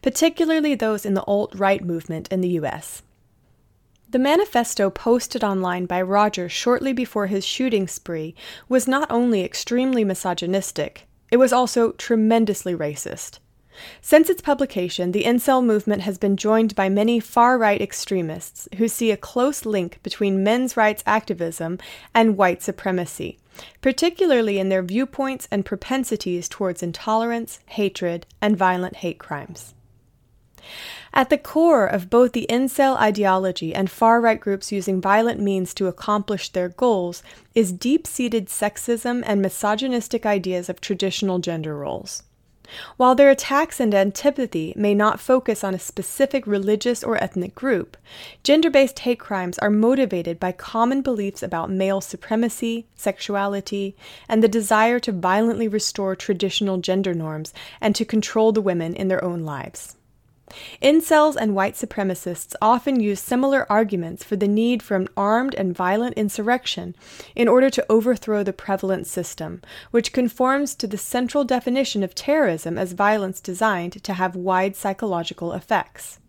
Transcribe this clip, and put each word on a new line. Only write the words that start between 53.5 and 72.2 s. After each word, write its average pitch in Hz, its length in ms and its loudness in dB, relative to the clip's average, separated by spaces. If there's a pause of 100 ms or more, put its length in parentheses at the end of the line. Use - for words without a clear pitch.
and 220 120 4
the 226 60 6
desire 220 520 2
to 240 120 -4
violently 208 560 2
restore 196 480 -2
traditional 190 600 -2
gender 185 340 0
norms 156 400 -6 (300)
and 214 140 2
to 226 100 -2
control 220 440 2
the 214 120 2
women 170 320 -2
in 190 140 -2
their 185 140 0
own 170 220 -4
lives. - 520 -10 (840)
Incels 302 540 4
and 214 180 0
white 196 200 0
supremacists 185 880 -6
often 247 380 2
use 208 200 -2
similar 269 500 0
arguments 196 520 0
for - 140 -4
the 202 120 2
need 226 340 2
for 202 140 -2
an 185 200 -2
armed 226 380 0
and 185 220 -2
violent 202 400 0
insurrection 208 800 -2 (400)
in 233 140 4
order 254 220 6
to - 200 -2
overthrow 220 520 2
the 196 100 -2
prevalent 190 540 -4
system, 170 560 -10 (280)
which 233 220 2
conforms 262 640 0
to 226 100 -8
the 196 120 -6
central 254 460 -2
definition 247 580 0
of 185 120 -4
terrorism 185 640 0